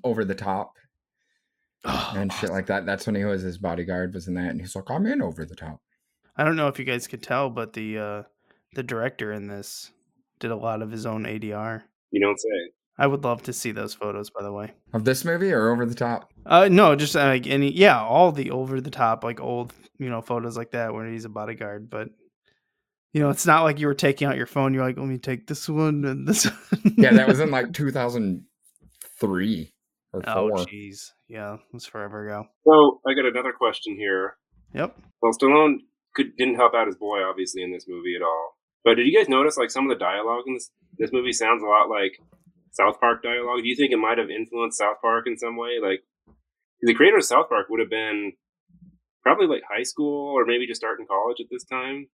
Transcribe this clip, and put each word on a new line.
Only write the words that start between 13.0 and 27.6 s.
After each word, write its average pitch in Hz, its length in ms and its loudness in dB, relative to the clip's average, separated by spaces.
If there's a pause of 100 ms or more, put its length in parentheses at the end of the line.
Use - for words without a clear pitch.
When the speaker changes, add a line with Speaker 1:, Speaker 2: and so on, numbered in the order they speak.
Speaker 2:
would 139 180 -2
love 120 200 -2
to 127 100 -10
see 117 180 -8
those 107 220 -8
photos, 104 360 -8
by 104 120 -12
the 101 100 -8
way. 104 180 -10 (220)
Speaker 1:
Of 110 120 -2
this 131 200 0
movie 170 260 0
or 113 200 2
Over 120 160 0
the 117 80 -6
Top? 120 360 -6 (140)
Speaker 2:
Uh, 185 260 8
no, 175 240 8
just, 147 220 0
uh, 143 80 4
like, 131 220 2
any, 139 260 0
yeah, 175 280 6
all 139 320 6
the 143 180 -4
Over 131 320 -4
the 131 80 -10
Top, 113 340 0
like, 117 160 -6
old, 123 320 -6 (260)
you 131 120 -6
know, 117 100 -6
photos 117 380 -6
like 113 140 -10
that 117 200 -4
where 110 180 -10
he's 113 140 -10
a 113 60 -14
bodyguard, 107 580 -12
but, 107 220 -10 (1040)
you 151 80 2
know, 143 80 2
it's - 160 -2
not 160 160 6
like 151 180 2
you 147 60 -2
were 143 80 0
taking 139 340 0
out 131 80 -2
your 123 100 -4
phone, 135 280 0
you're 131 100 0
like, 127 140 -4
"Let 135 100 -6
me 131 100 -4
take 123 280 -8
this - 240 -10
one 151 340 0
and 135 240 -6
this 214 160 2
<laughs> - 260 -4
one." - 280 4
Speaker 1:
Yeah, 131 160 8
that - 140 8
was 147 120 4
in, 156 100 0
like, 127 220 -2